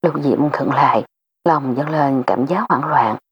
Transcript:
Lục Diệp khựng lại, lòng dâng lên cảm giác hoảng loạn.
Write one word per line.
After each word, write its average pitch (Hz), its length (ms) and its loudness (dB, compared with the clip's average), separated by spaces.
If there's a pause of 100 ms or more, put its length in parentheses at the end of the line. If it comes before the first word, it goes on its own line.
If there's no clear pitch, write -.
Lục 156 220 -2
Diệp 131 160 2 (140)
khựng 135 200 -4
lại, - 320 2 (380)
lòng 139 340 0
dâng 147 120 -2
lên 139 380 0
cảm - 180 0
giác 180 240 -2
hoảng 143 160 0
loạn. 123 320 0 (140)